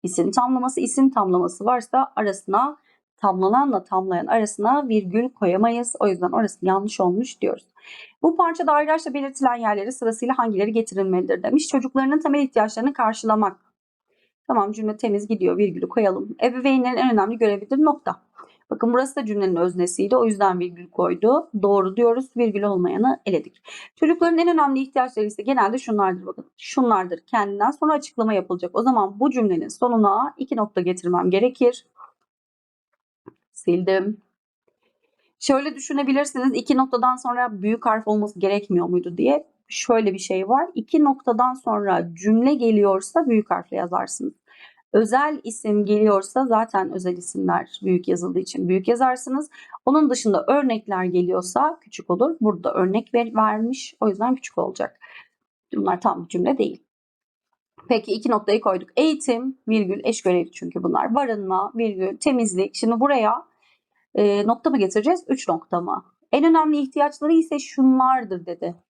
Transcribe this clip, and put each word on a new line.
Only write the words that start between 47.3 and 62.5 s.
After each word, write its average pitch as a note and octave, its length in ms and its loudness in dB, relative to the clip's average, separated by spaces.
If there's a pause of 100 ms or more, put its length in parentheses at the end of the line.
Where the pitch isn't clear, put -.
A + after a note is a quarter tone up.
büyük F3+ 260 2
yazıldığı F3+ 300 -2
için F#3 300 -4
büyük F#3+ 200 2
yazarsınız. C4 600 0 (360)
Onun C#4+ 240 4
dışında G3+ 380 0
örnekler A3 560 0
geliyorsa F3+ 760 0
küçük - 300 -18
olur. B3+ 300 0
Burada F3+ 340 0
örnek F#3+ 400 -2
ver-, A#3 200 0
vermiş, A3 640 -2
o A3 80 2
yüzden A3 260 0
küçük - 240 -8
olacak. - 420 -6 (760)
Bunlar F#3 240 -2
tam F3+ 240 -2
bir - 40 -18
cümle F#3+ 300 0
değil. - 260 -4 (1040)
Peki, G#3+ 240 0
iki A3 180 -4
noktayı G#3+ 300 0
koyduk. F#3 360 -2
Eğitim, C4 640 0 (100)
virgül, G3+ 360 0
eş - 180 -2
görevli F3+ 300 0
çünkü F3+ 300 -10
bunlar. - 320 0
Barınma, G#3 600 -2
virgül, G3 420 -4
temizlik. G#3 580 -2